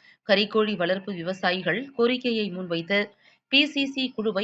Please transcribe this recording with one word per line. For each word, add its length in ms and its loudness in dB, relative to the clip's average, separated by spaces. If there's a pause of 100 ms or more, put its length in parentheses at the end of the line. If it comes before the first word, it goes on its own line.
(280)
கறிக்கோழி 480 2
வளர்ப்பு 380 0
விவசாயிகள் 680 -2 (100)
கோரிக்கையை 600 0
முன்வைத்து 480 -2 (540)
பி 140 6
சி 200 -2
சி 240 -4
குழுவை 340 -2